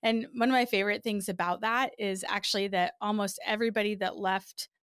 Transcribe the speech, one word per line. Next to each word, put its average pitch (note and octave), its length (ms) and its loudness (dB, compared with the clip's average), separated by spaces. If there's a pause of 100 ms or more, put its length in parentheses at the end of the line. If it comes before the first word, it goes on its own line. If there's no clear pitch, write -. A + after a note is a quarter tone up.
And A3+ 320 2
one A#3 140 2
of C4 60 4
my B3 100 6
favorite G#3 380 2
things G#3 260 -2
about F3+ 320 -2
that A#3 380 0
is F#3+ 280 -4
actually G3+ 420 -2
that F#3 340 0
almost G#3 420 0
everybody G#3+ 520 0
that F#3+ 200 -2
left F#3+ 540 -4 (120)